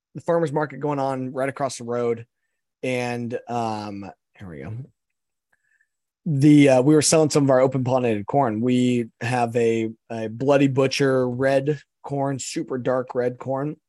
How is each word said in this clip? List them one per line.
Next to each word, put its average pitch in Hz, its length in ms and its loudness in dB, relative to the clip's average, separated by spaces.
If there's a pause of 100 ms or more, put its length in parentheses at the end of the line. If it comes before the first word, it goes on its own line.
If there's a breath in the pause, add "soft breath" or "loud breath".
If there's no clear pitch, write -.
(160)
the 147 60 -14
farmer's 170 300 0
market 143 280 -4
going 143 200 -2
on 131 320 -4
right 131 160 -4
across 135 300 -6
the 120 80 -12
road. 117 400 -4 (580)
And, 120 640 -4
um, 107 640 -6 (260)
here 98 120 -16
we 71 140 -14
go. 98 100 -10 (1500)
The, 147 440 6
uh, 127 120 6
we 147 120 4
were 151 80 6
selling 156 280 4
some 143 160 2
of 135 40 2
our 127 120 6
open 131 240 2
pollinated 120 400 0
corn. 120 340 0
We 123 500 0 (120)
have 120 340 -2
a, 113 360 0 (180)
a 113 180 -8
Bloody 135 400 2
Butcher 131 640 0
red 135 520 0 (220)
corn, 139 340 -4
super 135 400 -8
dark 127 380 -4
red 123 220 -2
corn. 135 400 -6 (120)